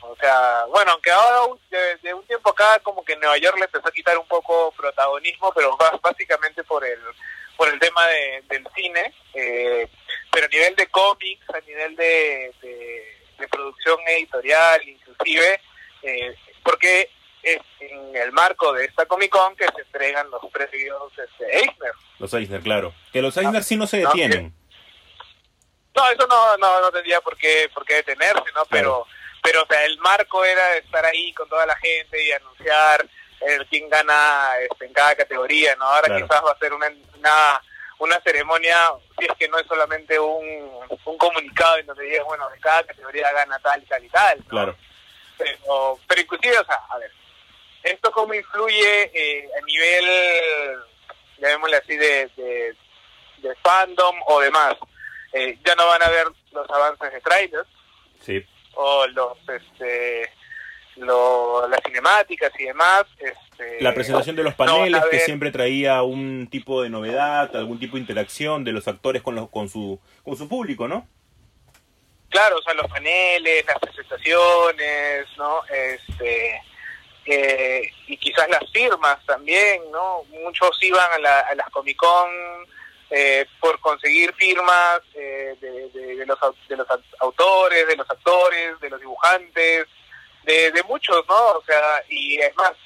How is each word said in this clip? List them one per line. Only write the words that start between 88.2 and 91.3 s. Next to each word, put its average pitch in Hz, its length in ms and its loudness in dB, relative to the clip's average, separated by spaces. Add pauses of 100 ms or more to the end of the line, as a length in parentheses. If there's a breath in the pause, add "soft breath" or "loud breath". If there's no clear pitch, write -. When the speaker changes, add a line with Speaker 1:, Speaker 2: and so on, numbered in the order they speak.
Speaker 1:
de 143 100 -12
los 135 100 -12
dibujantes, 165 840 0 (560 loud breath)
de, 160 300 4
de 175 120 0
muchos, 185 460 0